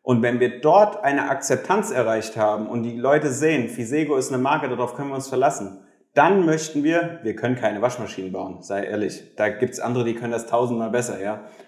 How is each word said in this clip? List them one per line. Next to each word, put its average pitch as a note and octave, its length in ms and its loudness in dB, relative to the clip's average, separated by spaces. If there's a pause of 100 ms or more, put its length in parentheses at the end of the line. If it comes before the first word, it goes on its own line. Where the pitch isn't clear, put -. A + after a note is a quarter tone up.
Und A#2+ 200 4
wenn A#2+ 180 2
wir A#2+ 220 0
dort G3 420 6
eine C#3 240 0
Akzeptanz F3+ 600 0
erreicht A2 480 0
haben G#2+ 300 0
und A2+ 160 -4
die A#2 120 -6
Leute C#3+ 320 4
sehen, C3+ 400 0
Fisego C#3 480 -2
ist B2+ 160 -2
eine B2+ 100 0
Marke, C#3+ 280 0
darauf B2 240 -4
können C#3 160 -8
wir C3+ 40 -6
uns C3 140 -8
verlassen, B2+ 520 0 (340)
dann F3 320 6
möchten D#3 360 0
wir, E3 400 0
wir G#2+ 140 -4
können B2 180 0
keine G#2 280 -2
Waschmaschinen G2+ 500 -4
bauen, - 300 -8
sei G2+ 220 -4
ehrlich. G#2 520 -6
Da G#2+ 140 2
gibt's A#2+ 280 -2
andere, A#2+ 260 -2
die A2+ 100 -2
können A#2 180 -6
das A#2 140 -4
tausendmal A#2 420 0
besser, A2 340 -2
ja. G#2 220 -6 (240)